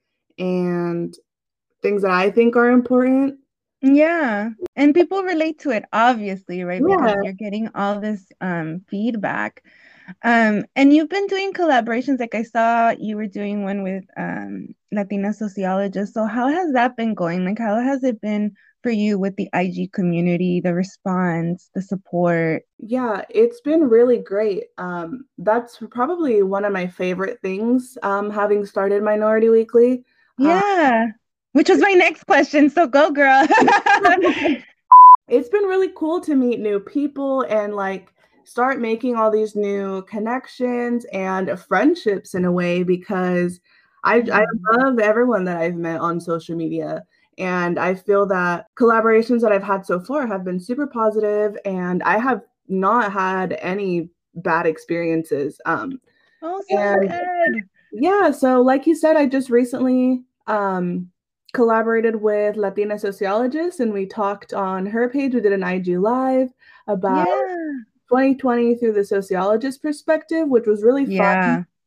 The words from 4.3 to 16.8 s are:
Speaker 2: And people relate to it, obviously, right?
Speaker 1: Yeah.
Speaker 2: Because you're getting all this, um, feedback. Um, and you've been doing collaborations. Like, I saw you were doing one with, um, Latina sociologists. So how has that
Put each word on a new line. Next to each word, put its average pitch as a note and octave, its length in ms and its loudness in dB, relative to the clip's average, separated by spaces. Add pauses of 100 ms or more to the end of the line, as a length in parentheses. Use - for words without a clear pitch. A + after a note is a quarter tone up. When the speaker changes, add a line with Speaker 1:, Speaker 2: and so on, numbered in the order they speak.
Speaker 2:
And D4 200 4
people F4 280 2
relate D#4+ 380 -4
to D4 100 -4
it, G#3 220 -2
obviously, G3 720 -2
right? F3+ 200 -4
Speaker 1:
Yeah. F#4+ 120 2
Speaker 2:
Because A3+ 260 0
you're G3 120 -6
getting G#3+ 400 -8
all G3+ 260 -4
this, G#3+ 260 -8 (140)
um, E3+ 480 -6
feedback. G3 760 -6 (600)
Um, A3+ 400 2 (100)
and C#4 180 6
you've D4+ 160 4
been G4 200 -4
doing G4 240 -4
collaborations. B3+ 680 0
Like, A#3 160 -6
I A3+ 80 -4
saw A#3 480 0
you G#3+ 260 -6
were G#3+ 120 -8
doing G3+ 340 -8
one G3 220 -6
with, F#3+ 200 -8 (120)
um, - 580 -10 (160)
Latina G3+ 420 -4
sociologists. G3 840 -6
So A3 100 -2
how A#3+ 240 -2
has E4 240 -2
that B3 240 0